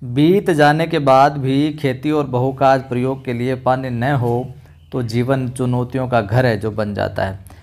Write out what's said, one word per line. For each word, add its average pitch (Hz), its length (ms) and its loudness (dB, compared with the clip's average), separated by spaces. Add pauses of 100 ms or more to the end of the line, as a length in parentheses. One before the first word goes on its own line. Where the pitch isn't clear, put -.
बीत 156 460 2
जाने 151 380 4
के 160 120 -2
बाद 139 380 4
भी 139 360 0
खेती 143 380 -4
और 151 160 0
बहुकाज 131 540 2
प्रयोग 127 440 -4
के 123 80 -4
लिए 123 220 -4
पानी 131 340 -2
न 117 140 -4
हो 123 500 -2 (380)
तो 131 120 -4
जीवन 123 460 -2
चुनौतियों 127 580 -2
का 123 140 2
घर 117 240 2
है 113 140 0
जो 107 120 -4
बन 104 220 -4
जाता 101 320 -4
है। 95 140 -8 (240)